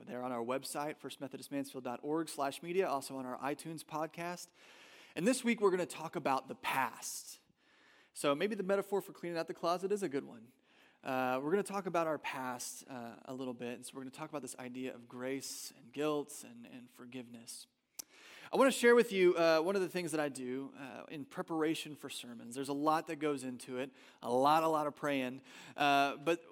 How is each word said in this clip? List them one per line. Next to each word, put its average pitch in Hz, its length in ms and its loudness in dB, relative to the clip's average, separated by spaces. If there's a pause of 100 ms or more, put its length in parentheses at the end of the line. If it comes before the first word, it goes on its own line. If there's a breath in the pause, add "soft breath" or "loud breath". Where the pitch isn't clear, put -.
they're 123 160 -8
on 127 120 -4
our 120 100 -2
website, 135 540 -2
first - 240 -12
methodist 135 280 -10
mansfield 139 360 -4
dot 120 180 -4
org 156 240 0
slash 139 340 -2
media, 175 280 2
also 135 260 -2
on 131 100 -6
our 127 120 -6
iTunes 147 460 -6
podcast. 170 640 -6 (680 loud breath)
And 165 100 0
this 254 180 4
week 226 180 4
we're 196 100 8
gonna 180 140 2
talk - 320 -8
about 135 320 0
the 120 60 -8
past. - 840 -2 (720 soft breath)
So 143 220 2
maybe 202 180 0
the 196 100 -4
metaphor 196 380 0
for 156 120 -16
cleaning 175 240 -6
out 165 100 -2
the 185 60 -8
closet 180 400 0
is 196 100 -2
a 160 60 -2
good 135 160 -2
one. 117 180 -16 (640 soft breath)
Uh, 131 360 2
we're 151 100 0
gonna 202 120 2
talk 196 220 -4
about 170 200 2
our 156 120 0
past, 127 720 -6
uh, 117 260 -10 (100)
a 131 80 -8
little 127 200 -6
bit, 120 220 -6
and 127 100 -16
so - 100 -14
we're 135 60 -8
gonna 131 100 -10
talk 156 180 -10
about 151 120 -6
this 127 180 -10
idea 127 340 -8
of 120 140 -16
grace 127 680 -6
and 120 160 -20
guilt 147 500 -2
and, 117 300 -16
and 123 240 -18
forgiveness. 120 720 -14 (840 loud breath)
I 170 60 2
wanna 254 140 8
share 240 240 8
with 233 180 6
you, 180 220 8
uh, 165 240 6
one 185 160 2
of 190 80 2
the 170 40 0
things 170 240 -2
that 156 80 0
I 147 80 2
do, 131 480 -6
uh, 131 340 -12
in 147 140 -8
preparation 160 720 -2
for 139 140 -12
sermons. 120 460 -12
There's 139 140 -4
a 143 40 0
lot 156 320 4
that 165 140 -6
goes 143 240 0
into 127 340 -8
it, 135 140 -4 (320 loud breath)
a 120 100 0
lot, 147 300 8
a 160 40 4
lot 151 200 4
of 135 80 -4
praying. 135 460 -2 (360 loud breath)
Uh, 143 400 6
but 165 340 2